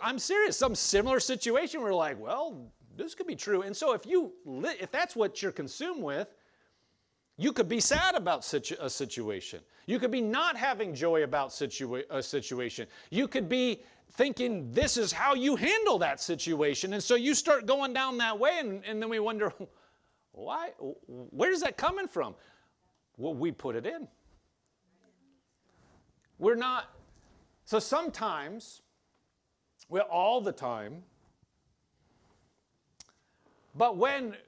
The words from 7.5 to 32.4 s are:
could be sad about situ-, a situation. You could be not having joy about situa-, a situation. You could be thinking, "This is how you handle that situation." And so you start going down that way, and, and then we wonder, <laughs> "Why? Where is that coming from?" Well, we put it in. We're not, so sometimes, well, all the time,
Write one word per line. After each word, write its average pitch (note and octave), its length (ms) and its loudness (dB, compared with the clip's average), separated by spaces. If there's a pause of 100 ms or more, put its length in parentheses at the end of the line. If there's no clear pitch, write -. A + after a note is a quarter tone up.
could G3 160 2
be A3+ 100 2
sad F4 340 4
about F3 300 0
situ-, - 340 -4
a C#3 120 -4
situation. A2+ 680 -6 (260)
You A3+ 120 0
could A#3+ 120 0
be B3+ 100 0
not B3+ 380 0
having A3 360 0
joy D#3+ 280 4
about C#3 260 0
situa-, C3 600 -4
a C3+ 120 -2
situation. B2 640 -4 (220)
You A#3 200 0
could A3+ 200 -2
be B3+ 340 0 (320)
thinking, A#3+ 560 0
"This A#3+ 280 4
is G#3 120 2
how C4 220 2
you C4+ 240 2
handle F4+ 420 4
that D3+ 220 0
situation." D#3 720 0
And G#3 100 -2
so B3 120 4
you B3 200 4
start C4+ 300 4
going C4+ 300 2
down C4 240 0
that A3+ 200 0
way, D4+ 200 4
and, G3 260 -4
and G#3+ 160 -4
then A3+ 80 -4
we A3+ 100 -2
wonder, G#3+ 340 0 (400)
<laughs> - 400 -20
"Why? D#4+ 380 -6 (360)
Where B2+ 440 -2
is F4 120 0
that C4+ 140 -2
coming F#4 300 0
from?" A#2+ 280 -4 (840)
Well, D3+ 180 -4
we D3 180 -2
put B2+ 220 -6
it A#2 120 -4
in. D4+ 200 -8 (2250)
We're A3 180 4
not, B3+ 340 -2 (720)
so G#3+ 140 2
sometimes, G#3+ 1040 -2 (1040)
well, F#3 220 0
all G3+ 320 4
the G3 100 -2
time, A#2+ 500 -6 (2750)